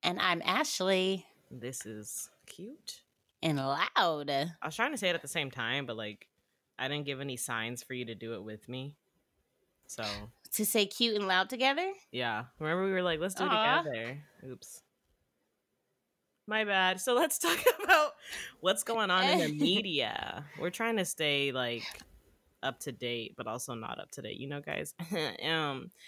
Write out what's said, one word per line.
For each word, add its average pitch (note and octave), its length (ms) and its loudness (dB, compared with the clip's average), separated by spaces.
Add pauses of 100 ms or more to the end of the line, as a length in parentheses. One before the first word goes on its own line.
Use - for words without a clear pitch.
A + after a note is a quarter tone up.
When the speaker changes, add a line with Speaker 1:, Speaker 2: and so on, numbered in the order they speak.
Speaker 1:
And F3+ 160 2
I'm F3+ 240 4
Ashley. F#3+ 800 2 (240)
Speaker 2:
This B2+ 360 -10
is G#2+ 440 -10 (180)
Cute. - 540 -14 (400)
Speaker 1:
And D#3 160 2
Loud. D3 720 2
Speaker 2:
I C#3+ 220 2 (140)
was D#3+ 100 -6
trying B3+ 160 0
to C#4+ 60 -6
say G3+ 120 2
it E3+ 60 2
at E3 60 -2
the C#3+ 60 -14
same C#3+ 240 -2
time, B2+ 360 -2
but, A#2 80 -6
like, G#2+ 320 -8 (500)
I C3 100 -4
didn't D3 180 -4
give C#3 160 -4
any C#3 160 -6
signs A#2+ 460 -4
for - 100 -10
you B2 120 -4
to A2+ 100 -8
do A2+ 180 -8
it G2+ 100 -8
with G#2+ 240 -12
me. C3 280 -8 (920)
So - 160 -10 (500)
Speaker 1:
To G#3+ 120 0
say G#3 200 2
cute A3 300 0
and G#3 120 0
loud F#3 220 2
together? C#4 420 0 (200)
Speaker 2:
Yeah. A#2+ 340 -2 (140)
Remember E3+ 260 0
we G3 60 0
were F#3 120 0
like, E3 160 2
"Let's F#3 160 0
do - 100 2
it C#4+ 60 4
Speaker 1:
Aw. A#3 320 6
Speaker 2:
together." B2+ 400 -4 (220)
Oops. - 380 -14 (1600)
My G#3+ 160 2
bad. F#3+ 380 4
So B3+ 120 2
let's A#3+ 260 4
<laughs> - 60 0
talk E4+ 140 2 (240)
about D#4 300 6 (480)
what's F#3+ 220 2
going A3 280 2
on F#3 160 6
in D4 120 6
the D3+ 140 2
Speaker 1:
<laughs> D3+ 100 0
Speaker 2:
media. D3+ 800 0 (140)
We're D#3+ 100 -2
trying A3+ 280 0
to F#3 80 2
stay, C#3+ 460 0
like, A#2+ 320 -2 (800)
up C3 160 -2
to C#3+ 120 -6
date, A#2+ 460 -6
but A2+ 100 -6
also A#2 280 -6
not A2+ 240 -8
up - 120 -12
to - 100 -14
date, - 180 -10
you C3+ 80 -8
know, C#3+ 140 -6
guys? - 380 -6
<laughs> E3 440 -4
Um, D3 480 -2 (160)